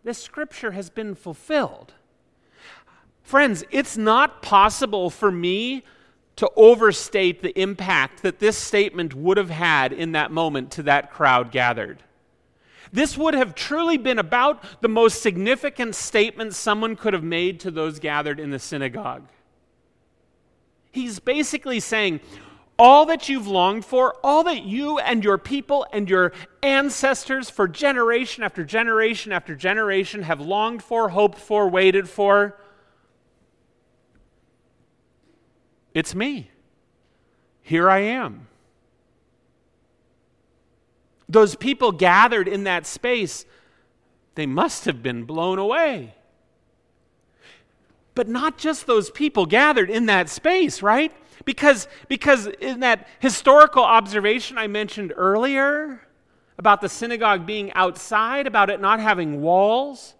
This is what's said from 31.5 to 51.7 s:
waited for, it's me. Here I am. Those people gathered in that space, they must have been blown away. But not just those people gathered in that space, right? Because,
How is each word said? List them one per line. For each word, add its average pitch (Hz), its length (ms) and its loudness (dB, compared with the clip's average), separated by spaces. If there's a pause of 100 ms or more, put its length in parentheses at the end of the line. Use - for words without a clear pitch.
waited 185 400 2
for, 202 500 2 (3250)
it's 165 220 -4
me. 220 340 -6 (1120)
Here 170 280 0
I 190 100 4
am. 208 480 -6 (2750)
Those 208 260 6
people 254 360 0
gathered 190 560 4
in 196 160 -6
that 175 240 -4
space, 240 580 -6 (880)
they 151 120 -6
must 175 380 -4
have 131 180 -6
been 120 220 -6
blown 170 340 -4
away. 214 560 -4 (2000)
But 240 120 -2
not 247 300 -4
just - 300 -6
those 220 240 0
people 277 340 -2
gathered 220 440 2
in 220 180 0
that 185 220 2
space, 349 520 0
right? 247 300 2 (340)
Because, 269 420 2 (200)